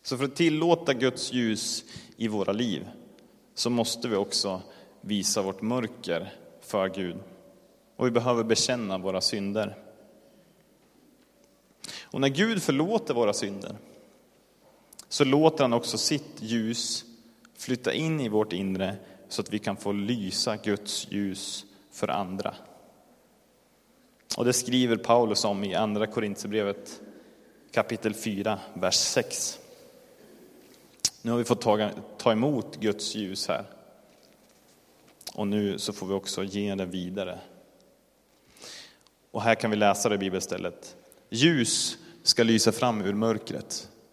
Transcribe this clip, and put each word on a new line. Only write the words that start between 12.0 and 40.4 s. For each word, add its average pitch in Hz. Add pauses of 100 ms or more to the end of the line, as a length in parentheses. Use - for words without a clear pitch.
Och -
när 139
Gud 196
förlåter 160
våra 110
synder 98 (1300)
så -
låter 151
han 120
också 117
sitt -
ljus 113 (500)
flytta -
in 156
i 120
vårt 107
inre 95 (320)
så -
att -
vi 107
kan 104
få 101
lysa 104
Guds -
ljus 98 (260)
för -
andra. 95 (1800)
Och -
det 123
skriver 120
Paulus 117
om 101
i 95
andra 104
Korinthierbrevet 104 (720)
kapitel 110
fyra, 101 (140)
vers 92
sex. - (1600)
Nu 117
har 120
vi 120
fått 117
ta, 107 (280)
ta 120
emot 123
Guds -
ljus 98
här. - (1700)
Och 104
nu 101
så -
får 98
vi 98
också 95
ge 101
det 95
vidare. 90 (1900)
Och 110
här 113
kan 110
vi 107
läsa 104
det 104
i 101
bibelstället. 92 (340)